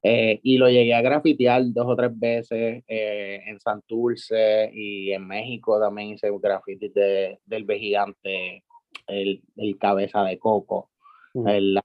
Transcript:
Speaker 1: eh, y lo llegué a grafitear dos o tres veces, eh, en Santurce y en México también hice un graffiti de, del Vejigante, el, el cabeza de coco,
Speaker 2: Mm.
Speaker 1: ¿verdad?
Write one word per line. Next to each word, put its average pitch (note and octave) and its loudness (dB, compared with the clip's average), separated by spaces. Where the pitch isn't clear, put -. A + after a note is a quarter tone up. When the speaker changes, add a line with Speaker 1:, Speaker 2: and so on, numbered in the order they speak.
Speaker 1:
eh, A2+ 2
y C3 4
lo B2+ 6
llegué A#2+ 4
a A#2 4
grafitear B2+ 4
dos A#2 0
o B2 0
tres A#2 0
veces, A#2 -4
eh, G#2 -6
en G#2+ -14
Santurce A2 0
y G2+ -6
en G2 -4
México G#2+ -2
también G#2 -2
hice G#2+ -4
un G2+ -4
graffiti G2 -4
de, G2 -2
del G#2 -8
Vejigante, G2 -6
el, G2 -4
el G#2 -4
cabeza G2+ 0
de F#2 -4
coco, - -2
Speaker 2:
Mm. B2 -4
Speaker 1:
¿verdad? G2 2